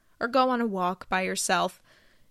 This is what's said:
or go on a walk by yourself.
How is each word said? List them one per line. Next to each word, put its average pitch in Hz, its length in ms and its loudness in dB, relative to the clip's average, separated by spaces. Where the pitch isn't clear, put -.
or - 80 -2
go 254 240 4
on 240 100 0
a 233 60 0
walk 185 420 -4
by 185 140 0
yourself. 185 580 -2